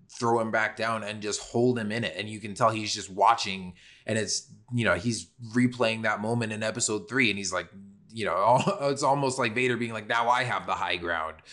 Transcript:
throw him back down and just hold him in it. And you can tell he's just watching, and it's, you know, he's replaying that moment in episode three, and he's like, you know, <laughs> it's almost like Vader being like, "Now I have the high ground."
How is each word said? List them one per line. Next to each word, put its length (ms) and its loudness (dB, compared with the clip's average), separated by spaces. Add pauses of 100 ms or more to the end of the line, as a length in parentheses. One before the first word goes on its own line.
(100)
throw 300 2
him 100 -2
back 260 0
down 260 -2
and 200 -8
just 180 -4
hold 380 2
him 120 -4
in 140 -2
it. 120 -4
And 120 -6
you 100 -8
can 160 -10
tell 160 4
he's 240 -4
just 160 -8
watching, 640 2 (320)
and 120 0
it's, 340 -4 (220)
you 100 2
know, 120 6
he's 340 -4 (240)
replaying 480 2
that 180 0
moment 320 0
in 100 -4
episode 460 -2
three, 220 2
and 80 -2
he's 140 -6
like, 180 -4 (400)
you 160 -4
know, 380 4
<laughs> 180 0
it's 200 0
almost 360 2
like 160 0
Vader 240 2
being 160 -4
like, 120 -8
"Now 220 2
I 160 4
have 220 -2
the 80 0
high 220 -2
ground." 400 -4 (160)